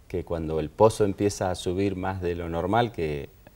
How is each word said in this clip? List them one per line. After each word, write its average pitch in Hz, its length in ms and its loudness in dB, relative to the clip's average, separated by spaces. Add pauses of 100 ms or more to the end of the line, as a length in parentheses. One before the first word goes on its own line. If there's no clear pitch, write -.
que 87 180 -6
cuando 80 340 -4
el 78 80 -4
pozo 107 380 6
empieza 98 440 0
a 90 40 -2
subir 95 420 -2
más 95 240 -6
de 87 140 -2
lo 85 160 -6
normal, 101 420 0
que 76 380 -6 (260)